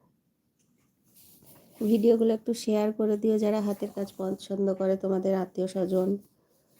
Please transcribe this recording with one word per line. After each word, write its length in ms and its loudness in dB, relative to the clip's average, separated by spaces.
ভিডিওগুলো 540 4
একটু 200 -4
শেয়ার 380 0
করে 240 0
দিও 220 2
যারা 240 0
হাতের 300 -4
কাজ 240 -6
পছন্দ 580 -4
করে, 220 0
তোমাদের 380 -2
আত্মীয় 340 -4
স্বজন, 400 0